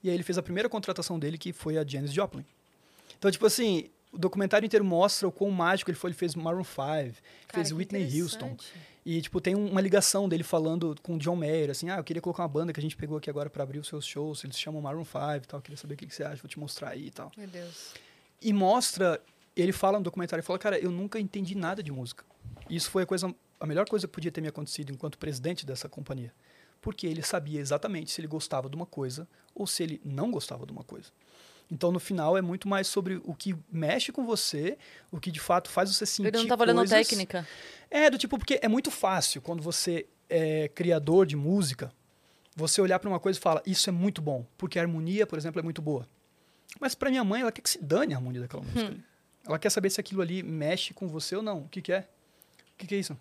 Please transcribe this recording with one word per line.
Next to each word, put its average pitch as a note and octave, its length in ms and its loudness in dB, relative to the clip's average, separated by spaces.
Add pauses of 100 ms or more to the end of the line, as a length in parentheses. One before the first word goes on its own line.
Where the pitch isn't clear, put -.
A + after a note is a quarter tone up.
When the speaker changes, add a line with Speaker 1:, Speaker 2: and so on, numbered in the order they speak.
Speaker 1:
E F#3 60 0
aí F3 60 2
ele F3+ 80 0
fez F3+ 160 0
a E3+ 40 0
primeira G3 260 -2
contratação F3+ 500 -4
dele, D#3 180 -2
que E3+ 160 -8
foi D#3 240 -4
a D#3 100 2
Janis C#3 260 -4
Joplin. D3+ 320 -2 (760)
Então, G3 120 4
tipo G3+ 160 0
assim, G#3 440 4 (220)
o F#3 60 -10
documentário F#3+ 460 2
inteiro G#3 200 6
mostra F#3+ 440 4
o E3 40 0
quão G3 180 0
mágico F#3 400 2
ele D#3 80 -4
foi. F3+ 120 -4
Ele D#3+ 60 -8
fez E3+ 180 -2
Maroon E3+ 300 -2
five, C#3 500 -2 (340)
Speaker 2:
Cara, - 60 -14
Speaker 1:
fez E3+ 140 2
Speaker 2:
que D#3 60 -2
Speaker 1:
Whitney F#3+ 300 -2 (180)
Houston. E3+ 240 -4
Speaker 2:
interessante. - 260 -12 (320)
Speaker 1:
E, E3 180 -2
tipo, - 180 -2
tem F#3 160 2
um, G#3 120 2
uma F#3+ 120 2
ligação G3 480 4
dele E3+ 160 2
falando D#3+ 580 2
com E3+ 140 -4
o - 20 -2
John E3+ 180 0
Mayer, D#3 340 2
assim, E3 200 -4
"Ah, F#3+ 60 -2
eu E3 80 -4
queria E3 180 -4
colocar F3 200 -2
uma E3+ 60 -2
banda D#3 240 0
que D3+ 80 -6
a - 20 -2
gente D#3 140 -4
pegou D3+ 200 -6
aqui D3+ 140 -6
agora D3 200 -4
pra D3 120 -6
abrir C3+ 160 -6
os C#3+ 100 -10
seus D3+ 180 -8
shows, D3 380 -6
eles C#3 140 -8
chamam D#3 240 -6
Maroon D3 220 -6
five D3 400 -2
e - 40 -18
tal, C#3+ 140 -10
queria C#3+ 160 -16
saber D3 160 -10
o - 20 -10
que - 100 -14
que C#3+ 80 -14
você - 100 -8
acha, D3 180 -8
vou C#3+ 60 -18
te - 100 -12
mostrar D3 320 -8
aí C3+ 160 -10
e - 40 -12
tal." - 260 -14
Speaker 2:
Meu G#3 120 -14
Deus. F3 460 -14 (460)
Speaker 1:
E A3 120 2
mostra, F#3+ 680 4 (360)
ele F3+ 160 4
fala G3+ 260 4
no F#3+ 60 -2
documentário, E3+ 360 -4
ele - 60 -10
fala, F#3 120 -2
"Cara, G3+ 200 0
eu F3+ 120 0
nunca G3 280 -4
entendi G3 380 -4
nada F#3+ 260 -2
de D3+ 80 -8
música." B2+ 340 -10 (460)
E E3 60 -4
isso - 140 -2
foi F#3+ 120 2
a F3 40 0
coisa, F#3 280 -2 (240)
a D#3 80 -4
melhor E3 220 2
coisa F#3+ 180 0
que - 60 -12
podia E3 180 -6
ter D#3+ 120 -6
me D#3 60 -4
acontecido D3 440 -8
enquanto C#3+ 260 -8
presidente D3+ 480 -4
dessa C3+ 220 -8
companhia. C3+ 440 -10 (480)
Porque G3+ 260 -6
ele D#3+ 160 -4
sabia D3+ 380 -2
exatamente D3+ 500 -2
se - 100 -6
ele D#3 80 -8
gostava D3+ 400 -4
de D3 80 -8
uma E3+ 100 -8
coisa C3+ 400 -6 (280)
ou G3+ 120 -4
se - 160 -2
ele D#3 220 -4
não C#3+ 260 -2
gostava B2+ 360 -6
de - 60 -18
uma - 120 -12
coisa. - 240 -16 (640)
Então, F3 220 2
no F3+ 80 0
final, F3 380 2
é - 20 4
muito F3+ 280 -4
mais G3 180 2
sobre F#3 380 -2
o D#3+ 100 -6
que F#3+ 200 -4 (160)
mexe D#3+ 420 0
com C4 120 -4
você, G3+ 540 -2 (320)
o E3+ 100 -8
que F#3 100 -4
de D#3 100 -8
fato F3 280 2
faz G3 260 2
você G#3 120 0
sentir G3+ 220 0
Speaker 3:
Ele A3 100 2
não A3+ 80 2
tava A#3+ 160 4
olhando A#3 160 8
Speaker 1:
coisas. G3+ 180 6 (120)
Speaker 3:
técnica. F#3 380 -2 (440)
Speaker 1:
É, D4 180 8
do C4+ 80 6
tipo, B3+ 220 0
porque C4+ 240 2
é A3+ 60 4
muito B3+ 220 4
fácil F#3 520 2
quando E3+ 200 -4
você E3+ 440 0 (240)
é D#3 380 2
criador E3 580 6
de D3 100 0
música, C#3+ 560 2 (640)
você D#3+ 240 2
olhar F#3 180 6
pra G3+ 120 -2
uma F3+ 100 2
coisa F#3+ 180 2
e - 40 -12
falar, D#3+ 240 4
"Isso F#3+ 240 2
é - 20 2
muito F3 300 2
bom", C3+ 240 -2 (100)
porque F3+ 220 -2
a E3+ 40 4
harmonia, E3+ 440 2
por D#3+ 100 -6
exemplo, D#3 240 -2
é - 20 -4
muito D#3+ 200 -4
boa. C#3+ 260 -2 (720)
Mas C4+ 140 0
pra C4+ 160 0
minha B3+ 140 4
mãe, G#3+ 180 2
ela A3+ 100 2
quer - 80 -12
que - 100 0
se - 120 -2
dane E3 320 4
a - 20 0
harmonia B2+ 260 -4
daquela B2 200 -8
música - 220 -2
Speaker 3:
Hum. - 20 -2
Speaker 1:
ali. - 180 -10 (420)
Ela D#3+ 120 -2
quer G#3 120 0
saber G3 200 2
se G#3 100 -2
aquilo F#3+ 220 -2
ali F3 200 -2
mexe D#3+ 520 -2
com F#3+ 140 -8
você D#3+ 280 -6
ou G#3+ 60 -2
não. G3 200 -4
O D3+ 60 -12
que F#3 140 -10
que F3+ 100 -2
é? F#3+ 160 0 (640)
O - 40 -20
que F#3+ 80 -12
que G3 80 -4
é G3+ 40 2
isso? E3+ 220 -4